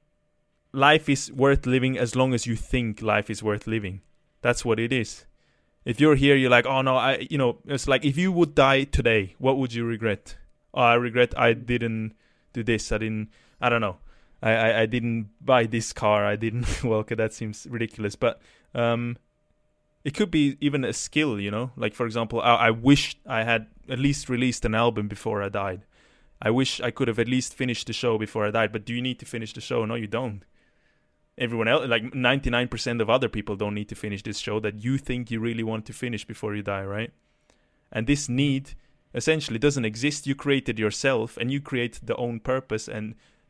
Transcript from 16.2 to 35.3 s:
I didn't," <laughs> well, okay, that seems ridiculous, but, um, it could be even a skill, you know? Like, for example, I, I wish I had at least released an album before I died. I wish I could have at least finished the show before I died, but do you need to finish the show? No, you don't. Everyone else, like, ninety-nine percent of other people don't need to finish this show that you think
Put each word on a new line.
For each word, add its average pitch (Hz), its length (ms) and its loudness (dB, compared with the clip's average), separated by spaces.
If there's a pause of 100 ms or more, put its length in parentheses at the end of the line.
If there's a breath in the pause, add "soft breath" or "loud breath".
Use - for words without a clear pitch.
I 104 120 0
didn't," 113 480 -2
<laughs> - 0 -
well, 113 160 2
okay, 107 160 -6
that 110 160 -2
seems - 360 -10
ridiculous, 113 460 -6
but, 117 260 -2 (340 soft breath)
um, 117 420 -2 (880)
it 143 100 -4
could 208 160 0
be 147 300 2
even 139 240 0
a 107 80 -2
skill, 147 460 -2
you 101 120 -4
know? 117 260 -4
Like, 113 180 -4
for 120 120 -4
example, 113 340 -4
I, 120 140 6
I 113 160 4
wish 120 540 4
I 113 200 -2
had 117 240 0 (200)
at 127 120 -4
least 143 280 0
released 123 360 0
an 110 100 0
album 110 320 2
before 104 380 -4
I 98 40 -2
died. 98 340 -4 (580 soft breath)
I 110 100 0
wish 127 300 0
I 120 100 -2
could 127 160 -2
have 117 140 0
at 117 80 0
least 127 260 -2
finished 127 320 -4
the 120 60 -6
show 113 260 0
before 107 260 -4
I 104 60 0
died, 107 220 0
but 107 120 -6
do 117 100 -6
you 120 60 -4
need 127 200 -6
to - 60 -18
finish 113 260 -10
the - 80 -16
show? 120 240 -2
No, 110 100 -4
you 113 140 -6
don't. 110 340 -6 (960)
Everyone 113 300 -2
else, 123 200 2
like, 117 280 -2
ninety-nine 123 500 0
percent 120 340 -4
of 107 80 -2
other 127 200 2
people 107 260 -6
don't 104 200 -4
need 104 160 -6
to - 40 -12
finish 101 300 -8
this 107 140 -8
show 107 200 -4
that 107 240 -4
you 131 160 0
think 123 320 -4